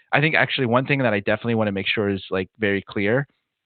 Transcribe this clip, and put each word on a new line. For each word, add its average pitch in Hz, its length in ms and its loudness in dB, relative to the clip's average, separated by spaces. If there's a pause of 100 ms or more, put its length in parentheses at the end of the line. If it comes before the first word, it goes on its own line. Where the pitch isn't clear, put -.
(120)
I 139 80 2
think 156 160 2
actually 131 300 0
one 123 200 2
thing 139 140 0
that 120 120 2
I 104 60 2
definitely 113 380 0
wanna 107 160 0
make 98 160 -4
sure 101 200 0
is, 98 220 -2
like, 92 180 -2 (120)
very 101 200 0
clear. 110 460 -2 (400)